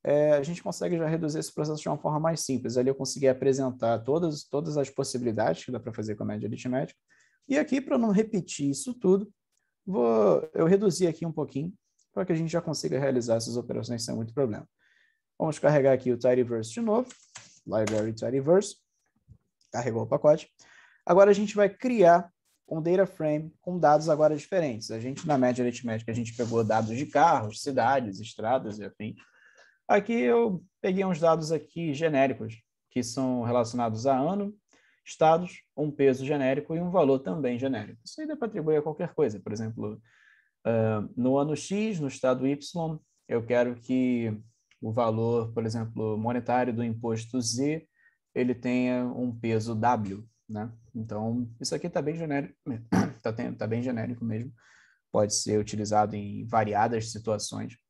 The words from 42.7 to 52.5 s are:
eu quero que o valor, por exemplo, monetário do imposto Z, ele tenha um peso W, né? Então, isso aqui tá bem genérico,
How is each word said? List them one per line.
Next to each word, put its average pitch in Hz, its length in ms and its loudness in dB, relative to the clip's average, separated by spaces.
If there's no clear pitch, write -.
eu 117 160 -2
quero 120 320 2
que 120 640 0
o 110 120 -6
valor, 113 600 0
por 113 140 -2
exemplo, 110 520 -4
monetário 120 560 0
do 117 100 -4
imposto 113 580 -4
Z, 135 460 -2
ele 123 220 0
tenha 123 500 0
um 123 320 -6
peso 113 380 -2
W, 110 500 -2
né? 107 240 -8
Então, 113 560 -4
isso 143 160 -6
aqui 170 140 -6
tá 175 120 -2
bem 151 140 -4
genérico, 156 400 -4